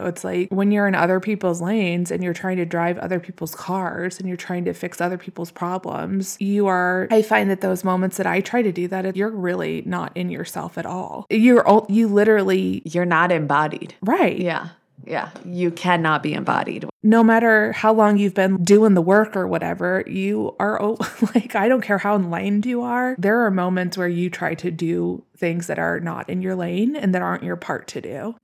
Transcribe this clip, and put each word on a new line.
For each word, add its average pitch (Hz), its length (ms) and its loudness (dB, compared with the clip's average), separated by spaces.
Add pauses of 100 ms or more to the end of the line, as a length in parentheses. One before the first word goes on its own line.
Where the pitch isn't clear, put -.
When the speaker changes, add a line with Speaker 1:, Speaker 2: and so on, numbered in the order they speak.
Speaker 1:
It's 175 180 -6
like, 185 240 -2
when 196 240 2
you're 208 160 2
in 190 80 2
other 180 240 2
people's 185 420 -2
lanes 180 480 -2
and 175 140 -4
you're 175 100 -2
trying 185 220 -4
to 175 80 -2
drive 170 340 -2
other 180 220 -4
people's 170 340 -12
cars 180 640 -6
and 190 80 -10
you're 180 100 -6
trying 175 280 -6
to 175 80 -2
fix 175 280 -10
other 180 180 -2
people's - 340 -12
problems, 185 880 -6
you 202 260 2
are, 185 460 2
I 220 100 6
find 214 280 2
that 190 100 0
those 185 240 -2
moments 185 320 0
that 190 100 -2
I 180 140 0
try 233 220 -2
to 208 100 0
do 175 160 -4
that, 185 260 -4
you're 202 160 -2
really 175 560 -4
not 175 300 -6
in 180 140 -4
yourself 170 480 -8
at 165 80 -8
all. - 440 -10
You're 233 360 6
all, 214 220 6
you 220 200 4
literally 196 760 2
Speaker 2:
You're 170 200 -2
not 175 260 2
embodied. 151 720 -2
Speaker 1:
Right. 247 340 2
Speaker 2:
Yeah. 170 340 -4 (340)
Yeah. - 260 -6 (140)
You 175 280 -2
cannot 165 500 2
be 151 100 -4
embodied. - 520 -2 (180)
Speaker 1:
No 226 220 6
matter 226 480 4
how 220 200 2
long 214 260 6
you've 202 160 2
been 190 280 2
doing 202 320 8
the 175 80 6
work 208 340 4
or 185 120 -2
whatever, 175 580 -2
you 202 540 -4
are, 208 200 0
oh, 214 160 0 (200)
<laughs> - 180 0
like, 233 220 0
I 202 120 2
don't 254 120 4
care 202 180 0
how 202 160 0
enlightened 196 520 0
you 240 160 -2
are. 247 360 -2
There 202 260 2
are 214 60 2
moments 185 480 0
where 180 80 -2
you 175 240 -2
try 170 260 -6
to 175 140 -6
do 170 540 -4 (120)
things 170 300 -4
that 160 140 -4
are 170 180 -2
not 170 320 -8
in 180 100 -4
your 185 140 -4
lane 185 400 -2
and 226 220 0
that 180 60 -2
aren't 175 200 -4
your 175 140 -6
part - 320 -8
to - 120 -10
do. 220 440 -10